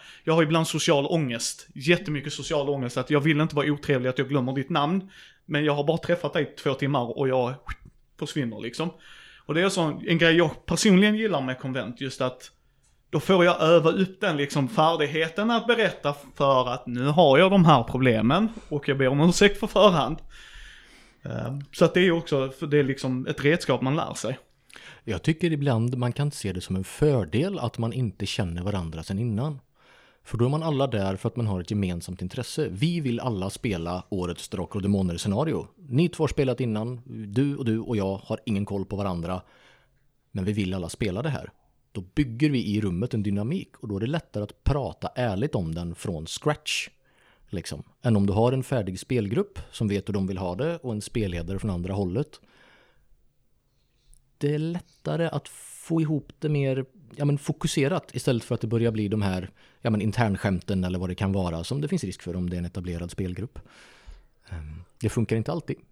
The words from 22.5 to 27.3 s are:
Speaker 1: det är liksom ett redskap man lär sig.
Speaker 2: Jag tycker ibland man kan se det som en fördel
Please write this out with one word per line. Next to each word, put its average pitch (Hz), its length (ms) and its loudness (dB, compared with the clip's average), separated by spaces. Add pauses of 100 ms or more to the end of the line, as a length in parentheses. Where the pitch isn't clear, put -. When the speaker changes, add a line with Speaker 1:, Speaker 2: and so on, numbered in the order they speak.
Speaker 1:
det 143 120 2
är 143 40 4
liksom 131 440 -2
ett 139 160 -4
redskap 143 380 2
man 131 140 0
lär - 180 -4
sig. 127 240 -6 (680)
Speaker 2:
Jag 98 200 -6
tycker 160 280 0
ibland 127 460 0
man 120 160 -2
kan 147 180 -2
se 95 220 -6
det 90 80 -6
som - 140 -4
en 95 80 -2
fördel 143 760 0